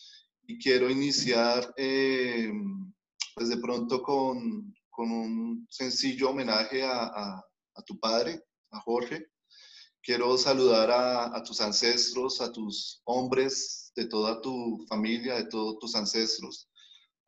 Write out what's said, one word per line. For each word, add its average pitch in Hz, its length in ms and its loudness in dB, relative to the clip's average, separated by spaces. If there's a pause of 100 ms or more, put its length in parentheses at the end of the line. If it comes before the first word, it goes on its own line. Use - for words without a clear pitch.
(460)
y 117 140 -12
quiero 127 300 6
iniciar, 123 880 2
eh, 131 760 2 (840)
pues, 117 160 -2
de 117 80 -2
pronto 120 460 -2
con, 120 680 -2 (160)
con 117 220 -4
un 113 580 -4
sencillo 131 600 0
homenaje 127 540 0
a, 127 200 0
a, 101 420 -8 (300)
a 101 80 -20
tu 101 160 -14
padre, 120 420 0 (300)
a 110 100 -12
Jorge. 123 460 -4 (760)
Quiero 123 360 2
saludar 127 540 6
a, 123 440 2
a 113 80 -6
tus 113 180 -4
ancestros, 120 800 0
a 120 100 -4
tus 110 540 -8
hombres, 131 920 0
de 113 100 -4
toda 110 360 0
tu 120 460 -4
familia, 117 480 0
de 113 100 -2
todos 110 340 -4
tus 117 160 -6
ancestros, - 720 -4 (580)